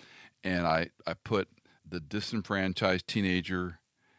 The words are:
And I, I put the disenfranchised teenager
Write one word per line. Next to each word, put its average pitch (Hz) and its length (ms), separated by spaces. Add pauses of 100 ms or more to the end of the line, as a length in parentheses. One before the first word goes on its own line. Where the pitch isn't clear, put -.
(440)
And 90 220
I, 80 240 (160)
I 82 80
put 101 340 (400)
the 87 120
disenfranchised 95 1080
teenager 90 720 (380)